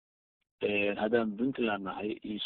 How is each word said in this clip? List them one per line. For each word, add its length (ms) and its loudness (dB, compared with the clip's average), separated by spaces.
eh, 360 2
haddaan 400 2
Puntland 460 0
nahay 400 -4
iyo 220 -6